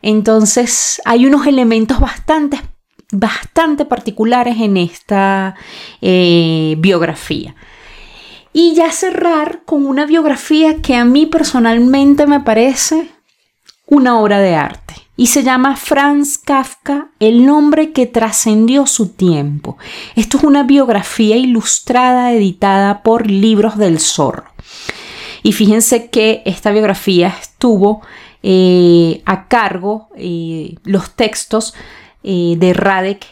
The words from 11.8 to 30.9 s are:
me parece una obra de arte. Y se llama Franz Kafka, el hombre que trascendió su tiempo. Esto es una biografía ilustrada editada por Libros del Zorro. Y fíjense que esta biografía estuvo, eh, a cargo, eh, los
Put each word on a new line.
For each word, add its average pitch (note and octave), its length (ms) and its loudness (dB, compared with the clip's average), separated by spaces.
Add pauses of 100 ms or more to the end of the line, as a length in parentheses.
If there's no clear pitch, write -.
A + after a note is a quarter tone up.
me C#4+ 140 2
parece C4+ 680 0 (760)
una B3+ 340 4
obra G#3 200 2
de F#3 160 2
arte. - 400 -6 (220)
Y B3 100 2
se C#4+ 160 0
llama C4 340 0
Franz C#4+ 600 -2
Kafka, C#4+ 840 -6
el A#3 300 4
hombre D4+ 440 2
que B3+ 120 0
trascendió A3+ 800 0
su G3+ 280 -2
tiempo. D3 640 -2 (380)
Esto A3+ 220 -2
es C#4+ 60 2
una C#4+ 200 4
biografía A#3 720 0
ilustrada B3 960 0
editada G3 680 0
por A3+ 280 0
Libros G#3+ 480 2
del F3+ 220 0
Zorro. - 460 -4 (960)
Y G#3+ 120 0
fíjense A3+ 560 0
que A3 360 0
esta G3 260 -4
biografía F#3+ 680 0
estuvo, G#3+ 640 -2 (420)
eh, F3+ 840 4
a F#3+ 220 -4
cargo, G#3 680 -4
eh, E3 680 -10
los F#3+ 280 -2